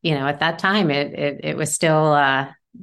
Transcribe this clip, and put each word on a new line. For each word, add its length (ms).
you 100
know, 140
at 140
that 180
time, 320
it, 260
it, 260
it 140
was 160
still, 400
uh, 380